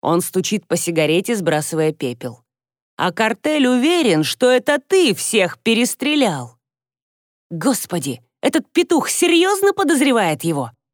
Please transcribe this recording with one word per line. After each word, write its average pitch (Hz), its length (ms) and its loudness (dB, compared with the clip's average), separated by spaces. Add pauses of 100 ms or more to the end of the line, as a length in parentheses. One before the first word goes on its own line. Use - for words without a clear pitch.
Он 165 200 0
стучит 185 460 -4
по 165 100 -2
сигарете, 170 600 0
сбрасывая 156 560 -2
пепел. 120 500 -10 (540)
«А 170 160 -2
картель 254 540 -2
уверен, 247 580 2
что 247 260 0
это 285 280 2
ты 320 360 2
всех 185 440 -2
перестрелял». 226 1000 -2 (920)
«Господи, 170 720 -4 (180)
этот - 320 -2
петух 349 360 0
серьёзно 381 640 2
подозревает 262 720 2
его? 143 280 -4 (240)